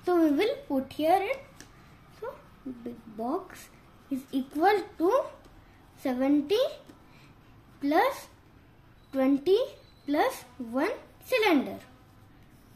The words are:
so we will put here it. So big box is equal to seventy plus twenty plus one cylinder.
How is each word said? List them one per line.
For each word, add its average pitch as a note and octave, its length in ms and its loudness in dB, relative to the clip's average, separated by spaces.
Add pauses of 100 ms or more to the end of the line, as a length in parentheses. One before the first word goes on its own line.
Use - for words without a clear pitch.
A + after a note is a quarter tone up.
so F4 180 2
we D#4 80 6
will G#4 240 2 (140)
put C4+ 240 -2
here D#4+ 300 2
it. B4 180 -6 (800)
So A#4+ 140 -10 (500)
big A#3+ 120 -12 (200)
box C4 520 -6 (420)
is C4 100 -4 (100)
equal E4 520 2 (160)
to G#4+ 240 2 (760)
seventy C#4+ 640 0 (1200)
plus F4+ 460 0 (840)
twenty C#4 460 4 (540)
plus G4 320 0 (320)
one F4+ 160 0 (320)
cylinder. E4 540 0 (960)